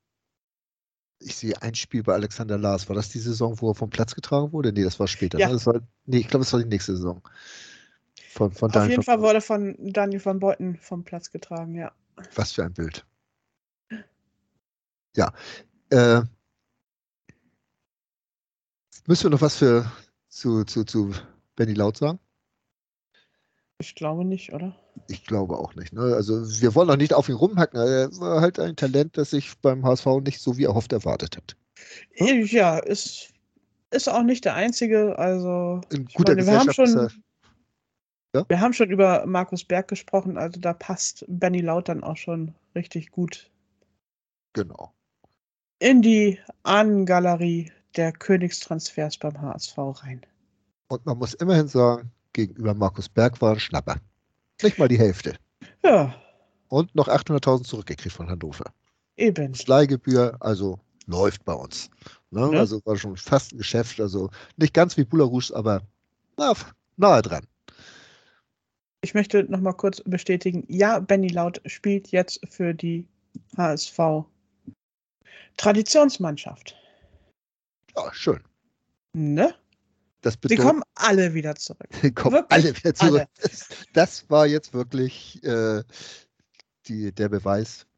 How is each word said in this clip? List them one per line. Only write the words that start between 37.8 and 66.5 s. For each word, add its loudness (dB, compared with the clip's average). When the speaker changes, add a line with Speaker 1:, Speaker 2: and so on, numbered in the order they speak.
Speaker 1:
er, 4
ja? -8
Speaker 2:
wir 2
haben 2
schon 0
über 4
Markus -4
Berg -2
gesprochen, -4
also -8
da -2
passt -8
Benny -2
Laut -4
dann -6
auch -8
schon -8
richtig -10
gut -8
Speaker 1:
Genau. -10
Speaker 2:
in 8
die 4
Ahnengalerie 2
der 0
Königstransfers -4
beim -8
H -8
S -12
V -8
rein. -16
Speaker 1:
Und -8
man -4
muss -6
immerhin 2
sagen, 2
gegenüber -2
Markus -2
Berg 2
war 4
ein -4
Schnapper. -6
Nicht 2
mal 4
die 4
Hälfte. 2
Speaker 2:
Ja. 6
Speaker 1:
Und 0
noch 2
achthunderttausend 0
zurückgekriegt -10
von -12
Hannover. -10
Speaker 2:
Eben. 0
Speaker 1:
Als -12
Leihgebühr, 2
also -4
läuft -2
bei -6
uns. -12
Ne? -2
Speaker 2:
Ne? 2
Speaker 1:
Also 0
war -2
schon -10
fast 0
ein -18
Geschäft, -4
also -4
nicht 2
ganz 4
wie 2
Belarus, 2
aber -2
na, 2